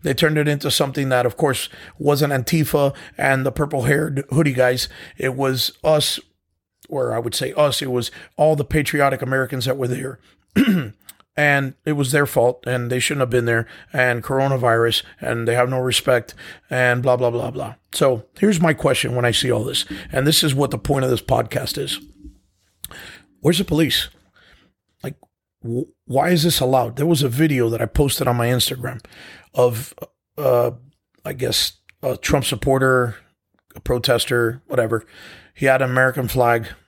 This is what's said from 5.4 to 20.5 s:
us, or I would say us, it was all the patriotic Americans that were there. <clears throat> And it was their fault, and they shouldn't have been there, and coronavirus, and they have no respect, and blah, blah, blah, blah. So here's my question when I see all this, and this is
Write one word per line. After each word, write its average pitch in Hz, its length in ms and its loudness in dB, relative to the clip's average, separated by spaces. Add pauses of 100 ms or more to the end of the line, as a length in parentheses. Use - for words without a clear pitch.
us, 151 380 2 (720)
or 123 240 -2
I 113 40 -2
would 117 160 -6
say 131 200 -4
us, 147 260 2
it 135 100 -6
was 123 200 -2 (260)
all 156 200 4
the 147 80 -2
patriotic 139 580 0
Americans 131 420 -2
that 135 140 -2
were 127 100 -2
there. 123 320 -8 (340)
<clears throat> 185 380 2 (460)
And 139 360 2 (100)
it 156 80 -2
was 143 200 0
their 147 120 4
fault, 123 420 0
and 120 240 -2
they 127 80 0
shouldn't 143 220 -2
have 123 80 0
been 120 160 2
there, 117 220 0 (260)
and 123 320 0
coronavirus, 120 760 2 (180)
and 117 260 -4
they 117 80 0
have 123 140 2
no 131 100 -2
respect, 127 560 0 (360)
and 123 320 0
blah, 123 160 2
blah, 123 120 0
blah, 120 200 -4
blah. 139 240 -10 (180)
So 127 320 2 (140)
here's 202 200 2
my 160 140 2
question 131 420 0
when 120 120 0
I 117 60 2
see 127 200 0
all 110 100 0
this, - 220 -4 (260)
and 135 160 0
this 160 160 2
is 147 120 2